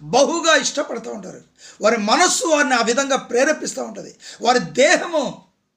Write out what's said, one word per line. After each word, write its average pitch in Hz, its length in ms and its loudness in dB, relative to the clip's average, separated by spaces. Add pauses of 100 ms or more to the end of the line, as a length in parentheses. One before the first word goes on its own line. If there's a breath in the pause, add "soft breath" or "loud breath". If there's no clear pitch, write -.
బహుగా 294 540 2
ఇష్టపడుతూ 247 560 -6
ఉంటారు. 180 320 -16 (360 loud breath)
వారి 226 160 2
మనస్సు 320 500 2
వారిని 294 280 2
ఆ 240 80 2
విధంగా 262 340 0
ప్రేరేపిస్తూ 254 680 -2
ఉంటది. 190 320 -14 (240 loud breath)
వారి 240 180 2
దేహము, 294 840 0 (320)